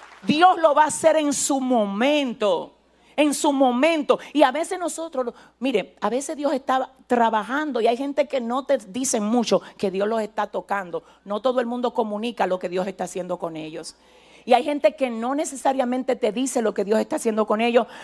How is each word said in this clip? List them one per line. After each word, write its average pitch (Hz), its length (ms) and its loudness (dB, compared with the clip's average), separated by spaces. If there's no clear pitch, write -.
Dios 330 380 6
lo 320 140 4
va 302 120 4
a - 20 -2
hacer 311 300 2
en 294 140 2
su 277 300 -2
momento, 220 1120 0
en 294 180 4
su 294 200 2
momento. 269 680 4
Y 294 100 6
a 254 80 4
veces 339 280 -4
nosotros, 320 540 -6
mire, 233 420 -2
a 208 80 -2
veces 285 260 -4
Dios 294 180 0
está 262 380 -2
trabajando 233 720 0
y 214 80 2
hay 254 80 4
gente 277 320 -2
que 269 140 -4
no 247 240 -4
te 269 120 2
dicen 214 460 -4
mucho 214 380 2
que 196 140 -2
Dios 196 160 -2
los 220 140 -2
está 208 260 -6
tocando. 180 560 -8
No 202 180 -6
todo 254 200 0
el 240 40 -2
mundo 240 280 -4
comunica 214 540 -2
lo 185 120 -2
que 185 100 -6
Dios 180 180 -4
está 190 180 -8
haciendo 180 320 -8
con 165 180 -8
ellos. 156 400 -12
Y 226 80 2
hay 240 120 2
gente 294 320 0
que 262 120 -2
no 233 260 -4
necesariamente 262 840 -2
te 220 160 -2
dice 254 280 -2
lo 214 120 0
que 208 100 -2
Dios 214 160 2
está 220 160 -4
haciendo 220 320 0
con 214 140 0
ellos, 233 260 2